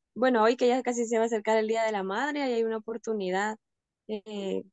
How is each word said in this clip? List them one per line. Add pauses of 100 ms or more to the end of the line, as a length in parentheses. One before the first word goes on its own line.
(160)
bueno,
hoy
que
ya
casi
se
va
a
acercar
el
Día
de
la
Madre,
ahí
hay
una
oportunidad, (500)
eh,